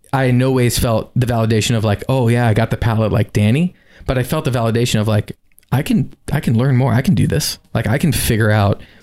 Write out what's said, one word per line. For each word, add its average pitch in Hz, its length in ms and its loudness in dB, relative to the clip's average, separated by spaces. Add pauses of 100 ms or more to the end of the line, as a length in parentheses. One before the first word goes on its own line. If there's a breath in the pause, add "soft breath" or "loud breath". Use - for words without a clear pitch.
(120)
I 135 120 0
in 123 140 2
no 131 120 2
ways 123 300 0
felt 113 340 -2
the 120 120 0
validation 113 500 0
of, 107 80 -2
like, 104 240 0
"Oh 131 180 0
yeah, 120 220 2
I 107 60 2
got 113 160 0
the 110 60 -2
palate 110 360 0
like 104 200 0
Danny," 127 420 0 (320 loud breath)
but 127 120 -2
I 123 60 -2
felt 156 200 -4
the 139 60 -2
validation 117 500 0
of, 104 60 -2
like, 107 240 -2 (400)
I 127 120 -2
can, 190 300 -2 (200)
I 143 80 -2
can - 180 0
learn 135 180 2
more. 131 160 2
I 143 100 2
can 170 120 2
do - 140 0
this. - 300 -4 (140)
Like, 113 140 -4
I 110 120 -2
can 165 120 0
figure 110 400 0
out 107 320 2 (200 loud breath)